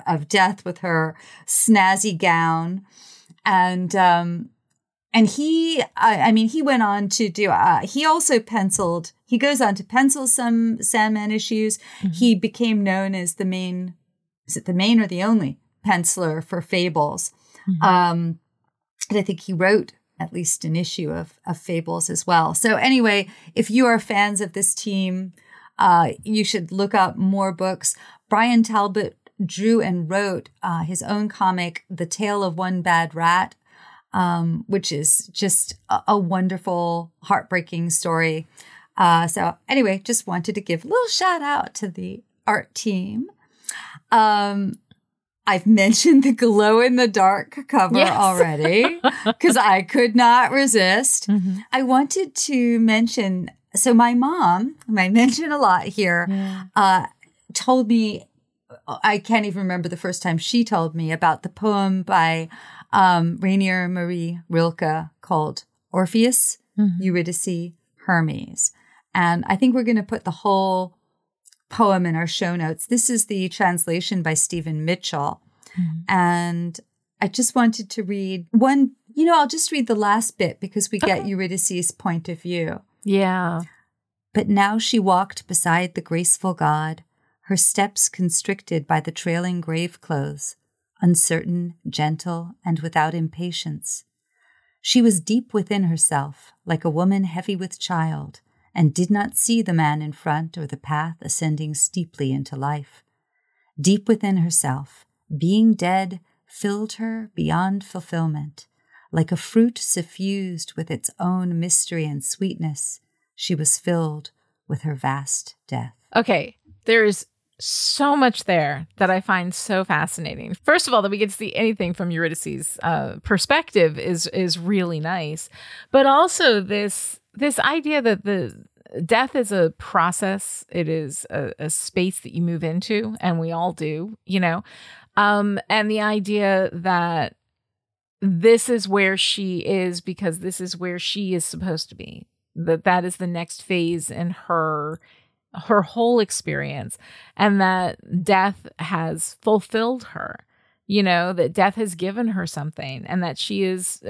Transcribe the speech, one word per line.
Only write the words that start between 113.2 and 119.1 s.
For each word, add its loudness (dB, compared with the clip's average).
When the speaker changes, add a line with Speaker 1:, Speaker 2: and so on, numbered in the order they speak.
Speaker 1:
she -4
was 0
filled -4
with -6
her -4
vast -6
death. -8
Speaker 2:
Okay, 0
there 4
is 0
so 0
much 2
there -2
that 2